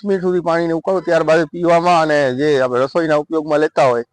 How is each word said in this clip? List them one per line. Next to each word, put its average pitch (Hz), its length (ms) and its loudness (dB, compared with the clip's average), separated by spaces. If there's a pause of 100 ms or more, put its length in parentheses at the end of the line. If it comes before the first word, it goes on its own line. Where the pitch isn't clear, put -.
મિનિટ 196 160 -2
સુધી 180 180 -2
પાણીને 165 340 -2
ઉકાળો, 175 280 -4
ત્યારબાદ 160 440 2
પીવામાં 170 560 2
અને 147 340 0
જે 143 260 0
આપણે 123 180 0
રસોઈના 156 360 0
ઉપયોગમાં 151 440 -2
લેતા 156 260 0
હોય 120 280 0